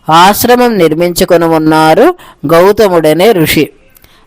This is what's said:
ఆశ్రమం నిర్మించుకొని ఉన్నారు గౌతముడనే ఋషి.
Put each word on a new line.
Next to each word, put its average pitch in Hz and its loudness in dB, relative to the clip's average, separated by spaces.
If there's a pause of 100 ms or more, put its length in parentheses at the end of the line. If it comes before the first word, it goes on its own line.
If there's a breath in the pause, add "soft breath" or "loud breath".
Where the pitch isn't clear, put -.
ఆశ్రమం 220 0
నిర్మించుకొని 170 -2
ఉన్నారు 160 0 (380 loud breath)
గౌతముడనే 180 0
ఋషి. 160 -2 (580 soft breath)